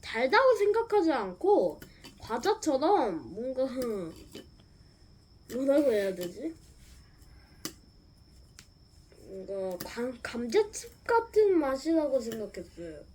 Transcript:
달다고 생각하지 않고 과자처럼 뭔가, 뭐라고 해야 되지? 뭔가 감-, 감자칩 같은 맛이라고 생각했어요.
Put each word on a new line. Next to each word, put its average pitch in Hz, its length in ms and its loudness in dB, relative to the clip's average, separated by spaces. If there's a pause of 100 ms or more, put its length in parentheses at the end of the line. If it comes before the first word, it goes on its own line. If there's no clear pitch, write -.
달다고 427 540 4
생각하지 415 560 2
않고 208 680 0 (400)
과자처럼 262 1160 0
뭔가, 254 300 -4 (1900)
뭐라고 277 380 4
해야 196 240 0
되지? 185 400 -8 (2750)
뭔가 190 580 -8
감-, 240 380 -8
감자칩 247 840 -2
같은 427 540 4
맛이라고 285 600 0
생각했어요. 185 960 -12